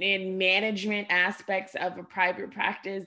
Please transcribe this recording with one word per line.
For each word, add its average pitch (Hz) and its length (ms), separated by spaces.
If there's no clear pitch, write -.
and 190 380
management 208 720
aspects 190 640
of 180 240
a 175 60
private 190 480
practice. 196 540